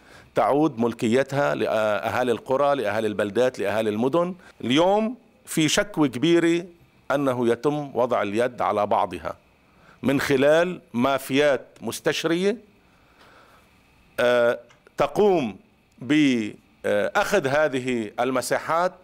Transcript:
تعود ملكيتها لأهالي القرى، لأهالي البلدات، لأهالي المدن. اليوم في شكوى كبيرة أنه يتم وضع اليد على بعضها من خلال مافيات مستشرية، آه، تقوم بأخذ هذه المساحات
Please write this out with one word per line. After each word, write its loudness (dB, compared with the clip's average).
تعود 2
ملكيتها 0
لأهالي 0
القرى، 0
لأهالي -2
البلدات، -2
لأهالي -2
المدن. -2
اليوم 0
في 0
شكوى 0
كبيرة 0
أنه 0
يتم -2
وضع 0
اليد -2
على 0
بعضها -2
من 0
خلال 2
مافيات 0
مستشرية، -2
آه، 2
تقوم 2
بأخذ 0
هذه 0
المساحات -2